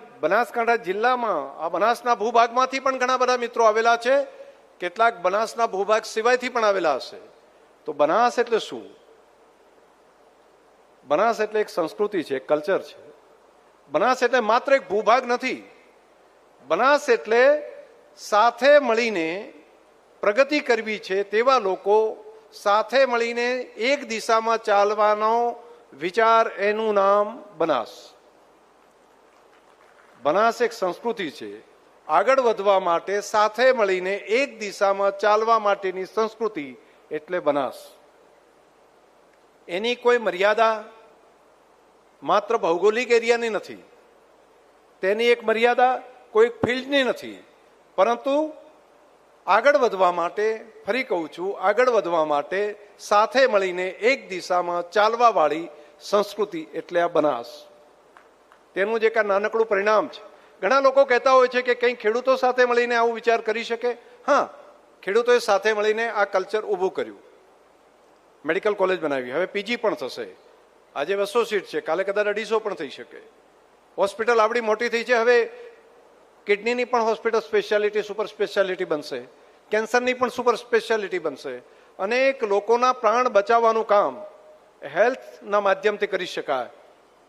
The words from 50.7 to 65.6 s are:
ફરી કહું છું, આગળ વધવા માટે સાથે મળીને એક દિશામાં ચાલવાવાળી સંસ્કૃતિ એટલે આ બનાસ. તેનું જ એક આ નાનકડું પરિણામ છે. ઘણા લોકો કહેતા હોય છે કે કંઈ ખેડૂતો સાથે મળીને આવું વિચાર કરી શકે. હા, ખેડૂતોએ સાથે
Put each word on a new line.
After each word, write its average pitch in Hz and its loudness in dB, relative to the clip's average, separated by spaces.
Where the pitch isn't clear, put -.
ફરી 247 -2
કહું 170 -2
છું, 180 -8
આગળ 208 2
વધવા 170 2
માટે 151 -2
સાથે 220 2
મળીને 185 0
એક 247 0
દિશામાં 175 -4
ચાલવાવાળી 202 2
સંસ્કૃતિ 202 -4
એટલે 170 -4
આ 170 0
બનાસ. 147 0
તેનું 214 -2
જ 220 4
એક 226 -2
આ 214 4
નાનકડું 214 0
પરિણામ 202 2
છે. - -18
ઘણા 269 2
લોકો 269 4
કહેતા 247 2
હોય 254 4
છે 247 -2
કે 247 0
કંઈ 240 -2
ખેડૂતો 247 0
સાથે 247 2
મળીને 240 0
આવું 233 0
વિચાર 226 2
કરી 220 -4
શકે. 233 -4
હા, 262 2
ખેડૂતોએ 233 2
સાથે 202 0